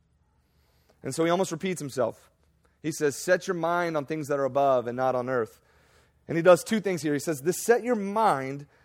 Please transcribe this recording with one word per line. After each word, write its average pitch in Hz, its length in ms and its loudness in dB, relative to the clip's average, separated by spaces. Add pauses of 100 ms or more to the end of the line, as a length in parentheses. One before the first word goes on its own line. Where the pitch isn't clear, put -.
(1040)
And 135 100 -8
so 165 120 0
he 165 80 2
almost 180 180 0
repeats 180 300 -6
himself. 123 500 -4 (540)
He 156 80 -4
says, 151 240 -2
"Set 180 320 0
your 185 80 -2
mind 170 400 -2
on 143 100 -4
things 156 220 -6
that 143 100 0
are 139 60 0
above 131 420 2
and 120 100 -6
not 127 200 0
on 123 120 -4
earth." 123 320 -2 (680)
And 147 80 -4
he 165 60 0
does 175 200 8
two 220 160 -2
things 180 240 -4
here. 147 120 -2
He 143 40 0
says, 143 220 -4
"This 160 200 -2
set 226 220 2
your 240 140 0
mind," 170 720 -2 (160)